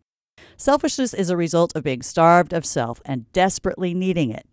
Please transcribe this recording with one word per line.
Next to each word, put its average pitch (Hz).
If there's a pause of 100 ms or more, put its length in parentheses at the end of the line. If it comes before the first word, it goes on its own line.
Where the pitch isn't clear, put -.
(580)
Selfishness 277
is 185
a 180
result 170
of 147
being 127
starved 170
of 165
self 120
and 131
desperately 185
needing 175
it. -